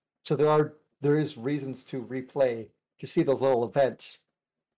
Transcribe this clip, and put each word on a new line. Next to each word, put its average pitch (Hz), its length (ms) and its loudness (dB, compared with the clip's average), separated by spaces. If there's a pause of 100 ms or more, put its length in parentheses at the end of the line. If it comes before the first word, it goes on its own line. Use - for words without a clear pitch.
(240)
So 156 120 -2
there 147 120 4
are, 151 260 2 (260)
there 147 180 2
is 151 180 -2
reasons 135 480 -6
to 135 180 -10
replay 123 640 -2 (300)
to - 80 -14
see - 160 0
those 127 200 0
little 127 220 2
events. 120 560 -2 (580)